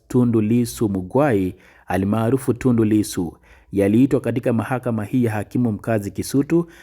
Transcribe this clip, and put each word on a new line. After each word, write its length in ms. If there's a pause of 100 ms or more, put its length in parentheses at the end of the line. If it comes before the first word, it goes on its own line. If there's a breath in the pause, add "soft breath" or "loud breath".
Tundu 320
Lissu 480
Mugwai, 680 (320 soft breath)
almaarufu 680
Tundu 300
Lissu, 520 (360 soft breath)
yaliitwa 480
katika 320
mahakama 520
hii 200
ya 80
hakimu 400
mkazi 380
Kisutu. 560 (160 loud breath)